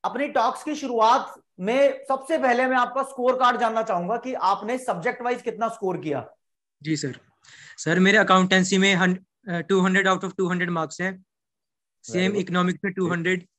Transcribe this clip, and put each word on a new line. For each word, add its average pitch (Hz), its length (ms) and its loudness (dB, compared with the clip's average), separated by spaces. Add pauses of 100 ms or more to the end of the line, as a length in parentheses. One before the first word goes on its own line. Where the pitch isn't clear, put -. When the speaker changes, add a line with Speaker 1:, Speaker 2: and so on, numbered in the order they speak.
Speaker 1:
अपनी 233 240 -4
टॉक्स 262 360 -2
की 302 120 -6
शुरुआत 240 640 0 (180)
में 262 480 0
सबसे 269 300 -2
पहले 254 300 2
मैं 254 100 0
आपका 247 260 0
स्कोर 254 320 0
कार्ड 247 240 2
जानना 220 240 0
चाहूंगा 196 340 -2
कि 254 160 -8
आपने 208 440 -2
सब्जेक्ट 240 440 -4
वाइज 247 200 -4
कितना 220 260 -4
स्कोर 190 300 -4
किया। 135 320 -6 (540)
Speaker 2:
जी 156 140 -2
सर, 131 220 -8 (580)
सर, 170 220 0
मेरे 196 180 6
अकाउंटेंसी 190 600 4
में 196 180 4
हन-, 185 540 -2
अ, 170 100 -4
टू 185 220 2
हंड्रेड 190 260 2
out 190 160 2
of 180 140 -8
टू 190 120 0
हंड्रेड 180 200 -2
मार्क्स 160 320 -4
हैं। 190 100 -4
Speaker 1:
Very - 1000 -20
Speaker 2:
सेम 185 180 2
Speaker 1:
good। 208 100 -2
Speaker 2:
इकोनॉमिक्स 180 440 0
में 185 80 -2
टू 180 180 -2
हंड्रेड 180 360 -2 (120)